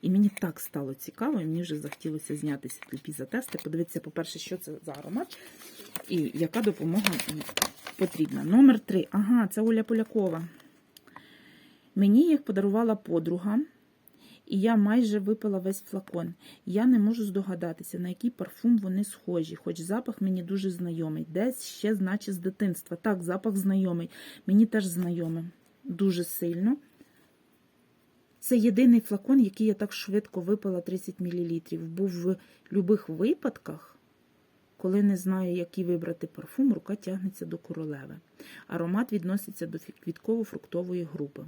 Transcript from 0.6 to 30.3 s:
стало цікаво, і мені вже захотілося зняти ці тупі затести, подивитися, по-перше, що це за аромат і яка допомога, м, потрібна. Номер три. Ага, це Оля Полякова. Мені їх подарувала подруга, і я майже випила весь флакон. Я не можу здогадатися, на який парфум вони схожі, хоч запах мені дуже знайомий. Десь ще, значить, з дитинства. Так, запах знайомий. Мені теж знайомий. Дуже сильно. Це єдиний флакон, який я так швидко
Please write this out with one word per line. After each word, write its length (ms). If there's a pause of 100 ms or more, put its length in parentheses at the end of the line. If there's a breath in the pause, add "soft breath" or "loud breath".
стало 340
цікаво, 460
і 40
мені 180
вже 140
захотілося 600
зняти 320
ці 120 (100)
тупі 220
затести, 520
подивитися, 360
по-перше, 380
що 180
це 160 (140)
за 60
аромат 460 (720 loud breath)
і 260
яка 260
допомога, 520 (180)
м, 100 (560)
потрібна. 480
Номер 360
три. 300
Ага, 360
це 140
Оля 220
Полякова. 600 (1500 loud breath)
Мені 320
їх 160
подарувала 520
подруга, 640 (880 loud breath)
і 140
я 160
майже 420
випила 400
весь 240
флакон. 520 (320 loud breath)
Я 200
не 120
можу 260
здогадатися, 760
на 100
який 220
парфум 480
вони 260
схожі, 500
хоч 260
запах 400
мені 220
дуже 280
знайомий. 580
Десь 360
ще, 300
значить, 400
з 40
дитинства. 580
Так, 260
запах 340
знайомий. 540 (360 loud breath)
Мені 200
теж 200
знайомий. 580 (400)
Дуже 400
сильно. 520 (1600 soft breath)
Це 160
єдиний 440
флакон, 400
який 260
я 80
так 180
швидко 480